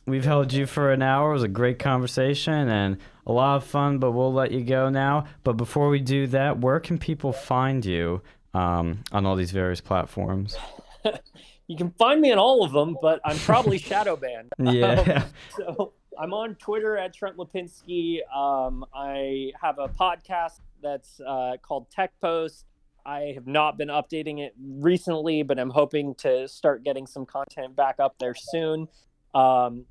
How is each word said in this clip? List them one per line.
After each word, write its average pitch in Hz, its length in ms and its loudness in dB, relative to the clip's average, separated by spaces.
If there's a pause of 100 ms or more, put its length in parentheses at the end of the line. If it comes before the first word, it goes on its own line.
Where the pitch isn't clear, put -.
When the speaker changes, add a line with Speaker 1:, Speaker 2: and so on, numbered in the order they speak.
Speaker 1:
we've 135 200 -2
held 143 280 2
you 139 120 0
for 143 260 2
an 131 100 2
hour. 135 300 4
It - 20 0
was 135 100 0
a 110 60 2
great 123 300 0
conversation 135 880 0
and 98 280 2 (300)
a - 40 0
lot 135 260 4
of 135 80 -4
fun, 143 340 0
but 127 140 2
we'll 131 200 2
let 131 180 2
you 127 120 -2
go 131 260 2
now. 139 360 2 (180)
But 123 100 2
before 131 360 0
we 143 100 4
do 135 280 0
that, 135 320 0
where 131 200 2
can 165 180 -2
people 147 360 -4
find 131 520 0
you, 87 360 0 (320)
um, 87 580 0
on 101 140 0
all 95 100 2
these 90 160 -2
various 92 300 -2
platforms? 95 760 -4 (460)
<laughs> 220 60 0 (580)
Speaker 2:
You 165 100 -10
can 175 140 -2
find 262 280 4
me 285 120 6
on 208 80 4
all 240 240 6
of 143 80 0
them, 147 280 0
but 160 240 2
I'm 151 140 -4
probably 214 400 4
Speaker 1:
<laughs> - 0 -
Speaker 2:
shadow 196 380 -2
banned. 123 420 -10
Speaker 1:
Yeah. 120 440 4
Speaker 2:
Um, 156 220 2 (320)
so... 185 380 -6 (240)
I'm 165 160 -6
on 214 220 -6
Twitter 214 420 -4
at 185 160 -6
Trent 190 240 -8
Lipinski. 175 840 -6 (140)
Um, 131 560 -2
I 135 600 -6 (100)
have 147 160 -2
a 139 100 -4
podcast 170 720 -4 (200)
that's, 143 400 -10
uh, 131 400 -4
called 139 300 -8
Tech 190 200 -4 (100)
Post. 165 440 -4 (400)
I 147 300 -6
have 123 100 -16
not 147 320 2
been 147 120 -4
updating 147 500 -4
it 143 200 -10
recently, 156 840 0
but 135 160 0
I'm 127 100 -2
hoping 143 460 0
to 131 320 0
start 131 360 0
getting 135 220 -4
some 131 220 -12
content 135 480 -10
back 139 240 0
up 139 180 0
there 123 160 -4
soon. 160 540 -4 (480)
Um, 123 560 4